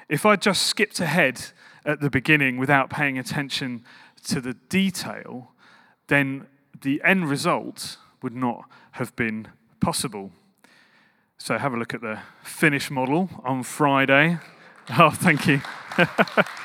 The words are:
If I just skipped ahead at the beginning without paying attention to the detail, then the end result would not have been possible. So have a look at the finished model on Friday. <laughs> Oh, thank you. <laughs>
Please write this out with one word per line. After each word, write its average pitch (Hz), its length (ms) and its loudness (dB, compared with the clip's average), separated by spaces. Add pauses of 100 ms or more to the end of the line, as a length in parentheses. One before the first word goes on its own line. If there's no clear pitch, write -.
If 151 180 0
I 208 100 6
just - 300 0
skipped - 340 -2
ahead 151 400 0 (440)
at 147 160 -4
the 143 100 0
beginning 135 480 2
without 131 320 2
paying 139 280 -4
attention 127 680 -6 (400)
to - 160 -4
the 123 140 -8 (140)
detail, 127 840 -4 (540)
then 139 400 0 (360)
the 135 200 -2
end 180 260 4
result 143 680 -4 (260)
would 123 140 -6
not 123 320 -4 (240)
have - 240 -10
been 110 320 -4 (320)
possible. 104 500 -4 (1080)
So 117 200 -4
have 127 160 -2
a - 20 -4
look 117 160 -6
at 117 100 -10
the 110 180 -8 (240)
finished 143 460 0
model 143 400 0 (140)
on 127 180 -2
Friday. 139 800 4
<laughs> - 60 -20 (500)
Oh, 160 120 10
thank 151 360 2
you. 143 140 4 (360)
<laughs> 175 120 4 (560)